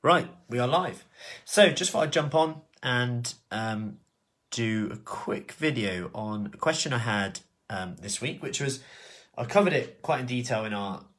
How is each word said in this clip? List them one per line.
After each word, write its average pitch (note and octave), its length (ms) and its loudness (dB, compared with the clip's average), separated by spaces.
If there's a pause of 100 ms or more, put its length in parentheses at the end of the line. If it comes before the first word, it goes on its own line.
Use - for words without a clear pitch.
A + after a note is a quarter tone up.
Right, E3+ 220 6 (180)
we A#2+ 100 -4
are B2 120 2
live. F3 340 0 (400)
So, G3+ 280 8
just F3+ 200 -2
thought D#3+ 120 2
I'd D3 100 0
jump D3 200 2
on D#3 280 4 (200)
and, B2 520 0 (180)
um, G#2+ 460 -4 (540)
do A2 380 0
a - 60 -8
quick - 560 -6
video A2 640 -2
on G#2+ 380 -6
a - 40 -20
question D#3+ 360 0
I A#2+ 60 2
had, G#2 420 -2 (280)
um, F#2 300 -6
this G2+ 220 -8
week, C#3 200 -6
which - 200 -6
was, C3 180 -4 (580)
I A#2+ 60 -4
covered F#3 300 4
it - 280 -2
quite C3+ 200 0
in B2 40 -4
detail B2 380 -2
in G#2+ 100 -4
our G2 300 -6 (160)